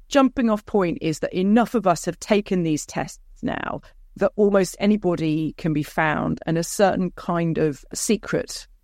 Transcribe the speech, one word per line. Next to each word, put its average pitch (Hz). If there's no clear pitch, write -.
jumping 262
off 208
point 185
is 156
that -
enough 202
of 202
us 170
have 170
taken 202
these 156
tests -
now -
that 196
almost 202
anybody 165
can 160
be 151
found, 160
and 165
a 165
certain 185
kind 170
of 156
secret -